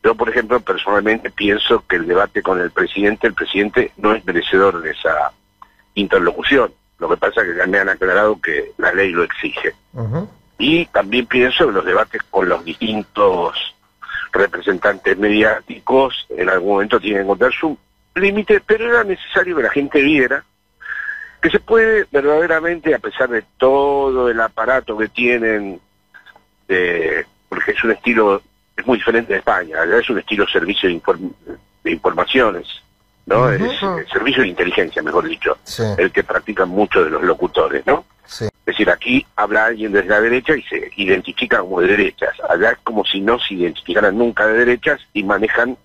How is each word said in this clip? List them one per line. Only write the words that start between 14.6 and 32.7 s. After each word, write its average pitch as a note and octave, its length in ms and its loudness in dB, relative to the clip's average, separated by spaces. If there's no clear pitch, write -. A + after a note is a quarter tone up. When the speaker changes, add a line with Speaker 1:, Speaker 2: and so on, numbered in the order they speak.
Speaker 1:
mediáticos G#2+ 1120 0
en F#2 200 -2
algún F#2 240 2
momento G#2 260 2
tienen G2+ 200 -2
que G2 40 -2
encontrar G2 300 2
su D#3 240 -2
límite, G3 500 2
pero A3 240 0
era A#3 140 4
necesario F3+ 520 -2
que C3+ 80 0
la G#2+ 60 2
gente C#3+ 320 0
viera C#3 420 2
que E3 100 2
se G#3 80 2
puede A3 520 2
verdaderamente, D#3+ 840 2
a A2+ 40 -4
pesar A#2+ 300 -2
de A2+ 140 -2
todo C3+ 720 2
el A2+ 120 0
aparato A2+ 560 -2
que G#2+ 120 -2
tienen, A2+ 680 -2
eh, E2+ 560 0
porque - 240 -4
es - 120 -2
un A2+ 80 2
estilo, G#2+ 500 2
es - 120 -8
muy B2 100 2
diferente A2+ 360 0
de F#2+ 60 0
España, E2+ 420 -2
allá F2 180 2
es A2+ 100 -4
un A2 80 0
estilo G2 300 -2
servicio F#2+ 420 0
de E2+ 60 -2
inform-, F2 360 -4
de E2 80 -4
informaciones, F2+ 760 0